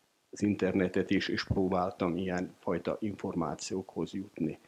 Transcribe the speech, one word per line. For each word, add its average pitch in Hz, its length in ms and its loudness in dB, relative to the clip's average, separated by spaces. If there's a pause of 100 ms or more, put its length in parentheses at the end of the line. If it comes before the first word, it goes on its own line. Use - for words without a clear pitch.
(300)
az - 120 -6
internetet 95 680 2
is, 95 180 4
és - 160 -2
próbáltam 92 720 2
ilyen 92 420 -2
fajta - 420 -2
információkhoz 92 1120 -4
jutni. - 560 -4